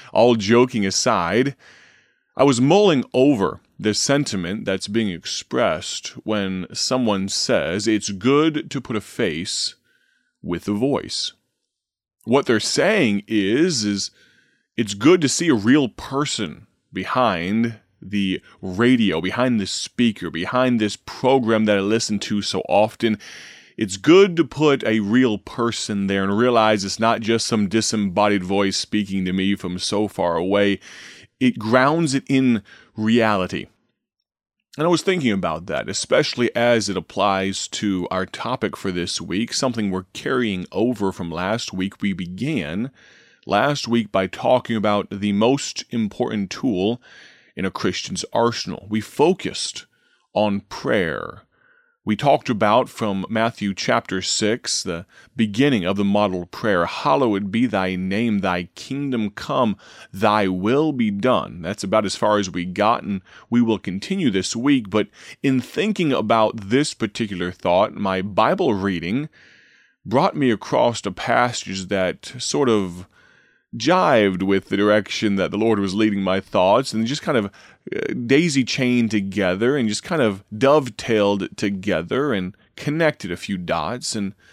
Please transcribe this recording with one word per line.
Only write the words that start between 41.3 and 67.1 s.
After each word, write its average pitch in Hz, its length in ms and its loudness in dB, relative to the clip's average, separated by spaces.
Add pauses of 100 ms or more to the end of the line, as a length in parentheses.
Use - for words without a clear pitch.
week. 92 300 -6
We 101 120 0
began 92 760 -6 (560)
last 123 420 0
week 113 240 0
by 95 140 2
talking 123 500 0
about 104 360 0
the 101 220 0
most 117 580 0
important 110 580 -2
tool 107 500 -2 (540)
in 92 120 -6
a 95 40 -4
Christian's - 600 -6
arsenal. 117 580 -2
We 110 120 -2
focused - 840 -2 (480)
on 101 360 0
prayer. 82 720 -4 (640)
We 107 100 0
talked 143 340 2
about 110 380 2
from 98 420 -4
Matthew 110 440 -2
chapter 113 480 -2
six, - 600 -2
the 87 240 -8 (300)
beginning 113 480 2
of 95 140 -2
the 101 80 0
model 101 400 0
prayer, 92 400 0
"Hallowed 110 640 0
be 113 140 2
thy 95 320 -2
name, 101 420 0
thy 90 360 -2
kingdom 131 560 -4
come, 127 440 0 (380)
thy 104 340 2
will 117 460 0
be 117 180 0
done." 95 500 -2
That's 87 220 -6
about 101 220 2
as 95 100 -4
far 107 240 2
as 95 100 -2
we 87 140 -6
got, 101 400 0
and 95 180 -4 (280)
we 120 120 4
will 113 180 2
continue 120 520 -2
this 95 240 -2
week. 123 340 0
But 107 200 0 (340)
in 135 160 2
thinking 175 540 -2
about 110 560 0
this 139 240 2
particular 98 580 -6